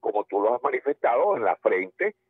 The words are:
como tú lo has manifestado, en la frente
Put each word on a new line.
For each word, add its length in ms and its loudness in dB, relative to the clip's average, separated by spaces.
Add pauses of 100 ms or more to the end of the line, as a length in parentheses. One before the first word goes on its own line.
como 240 -2
tú 160 -2
lo 160 2
has 60 -6
manifestado, 720 0
en 80 -4
la 120 2
frente 600 -2 (140)